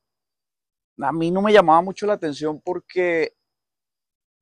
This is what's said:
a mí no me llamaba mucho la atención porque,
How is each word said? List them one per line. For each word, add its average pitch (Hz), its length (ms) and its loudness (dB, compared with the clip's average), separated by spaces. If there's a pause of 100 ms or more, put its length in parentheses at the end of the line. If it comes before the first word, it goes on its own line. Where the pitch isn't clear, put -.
(1000)
a 135 120 -2
mí 165 180 -4
no 185 100 -2
me 214 120 2
llamaba 170 300 6
mucho 190 220 -10
la 208 100 0
atención 151 460 -6
porque, 175 760 -4 (1040)